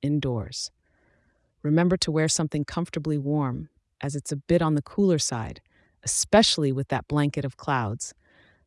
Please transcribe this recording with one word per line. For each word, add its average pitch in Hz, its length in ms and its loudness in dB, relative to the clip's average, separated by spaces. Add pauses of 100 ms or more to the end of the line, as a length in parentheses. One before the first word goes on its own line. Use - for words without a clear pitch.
indoors. 135 680 -4 (920)
Remember 170 360 4
to - 120 -2
wear 156 180 2
something 151 360 0
comfortably 156 520 -4
warm, 143 520 -2 (320)
as 143 160 -6
it's - 160 -8
a 143 40 -2
bit 170 240 2
on 156 140 2
the 147 80 0
cooler 185 360 2
side, 113 420 -6 (420)
especially - 680 2
with 135 160 -4
that 127 200 -4
blanket 147 360 0
of 135 120 -8
clouds. 123 560 -4 (540)